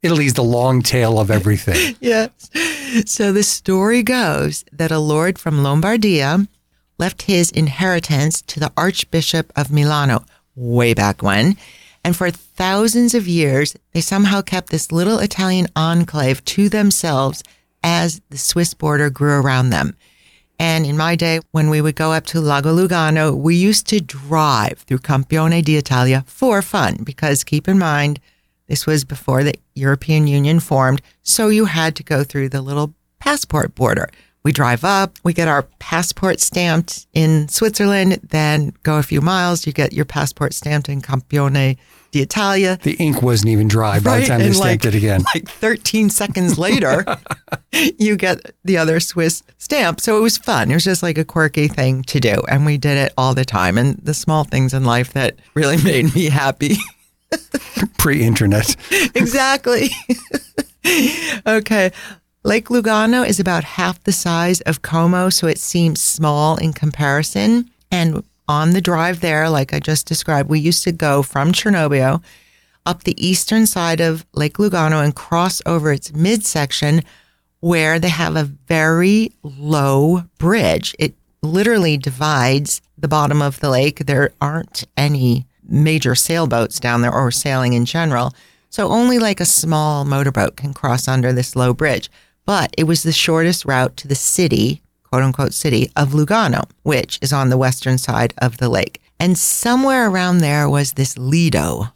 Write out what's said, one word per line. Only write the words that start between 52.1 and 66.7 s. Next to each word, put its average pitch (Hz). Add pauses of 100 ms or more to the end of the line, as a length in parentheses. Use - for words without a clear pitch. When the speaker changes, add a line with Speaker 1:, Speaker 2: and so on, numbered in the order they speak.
Speaker 2:
do. 107
And 139
we 147
did 143
it 139
all 131
the 131
time. 92
And 127
the 151
small 156
things 131
in 135
life 123
that 135 (180)
really 151
<laughs> 151
made 147
me 175
happy. 147 (1200)
Speaker 1:
Pre-internet. 113 (380)
Speaker 2:
Exactly. 262
<laughs> - (1500)
Okay. 214 (540)
Lake 220
Lugano 226
is 196
about 175
half 180
the 196
size 175
of -
Como, 175
so 185
it 160
seems 165
small 151
in 160